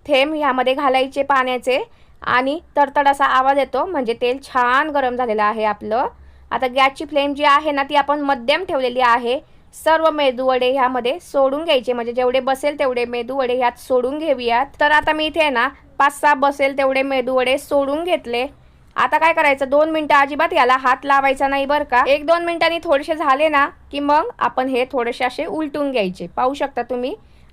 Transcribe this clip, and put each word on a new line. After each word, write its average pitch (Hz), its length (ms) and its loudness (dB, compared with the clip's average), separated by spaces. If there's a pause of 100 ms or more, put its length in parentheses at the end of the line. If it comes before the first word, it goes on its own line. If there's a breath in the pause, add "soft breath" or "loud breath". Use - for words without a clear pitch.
थेंब 285 260 2
ह्यामध्ये 262 400 0
घालायचे 269 500 0
पाण्याचे 254 560 0 (420 soft breath)
आणि 269 380 -2 (180)
तडतड 285 300 2
असा 277 200 2
आवाज 269 320 2
येतो, 269 260 -2
म्हणजे 269 360 -4
तेल 254 220 -2
छान 254 460 0
गरम 262 260 -2
झालेलं 226 280 0
आहे 214 200 0
आपलं. 214 440 -2 (440 soft breath)
आता 247 160 -2
गॅसची 269 380 0
फ्लेम 285 280 -2
जी 285 120 -4
आहे 294 260 4
ना 277 120 -2
ती 285 120 -4
आपण 285 260 0
मध्यम 277 420 0
ठेवलेली 254 380 -2
आहे. 240 380 2 (360 soft breath)
सर्व 320 360 2
मेदूवडे 262 600 0
ह्यामध्ये 254 500 0
सोडून 277 420 0
घ्यायचे, 254 300 0
म्हणजे 240 200 -6
जेवढे 254 260 2
बसेल 269 400 -2
तेवढे 247 260 0
मेदूवडे 247 500 -4
ह्यात 247 240 -2
सोडून 254 380 -2
घेऊयात. 254 480 0 (140)
तर 294 120 4
आता 302 220 2
मी 311 120 -2
इथे 311 160 -2
आहे 302 80 2
ना 240 180 0 (340 loud breath)
पाच 285 120 2
सहा 294 220 2
बसेल 277 420 0
तेवढे 269 260 0
मेदूवडे 262 560 0
सोडून 285 440 -2
घेतले. 254 420 -2 (500 soft breath)
आता 262 220 0
काय 320 160 4
करायचं, 285 360 0
दोन 302 200 4
मिनिटं 302 260 -2
अजिबात 285 380 2
याला 254 240 4
हात 262 280 0
लावायचा 277 420 2
नाही 277 180 -2
बरं 294 180 0
का. 254 240 2
एक 294 180 0
दोन 339 200 2
मिनिटांनी 339 380 -2
थोडेसे 311 320 0
झाले 302 340 2
ना 285 180 2 (240)
की 285 80 -6
मग 294 300 2 (100)
आपण 262 280 -2
हे 262 240 0
थोडेसे 247 340 -4
असे 269 200 -4
उलटून 294 460 -4
घ्यायचे. 185 360 -4
पाहू 254 280 -2
शकता 277 260 -6
तुम्ही. 247 340 -6 (360 soft breath)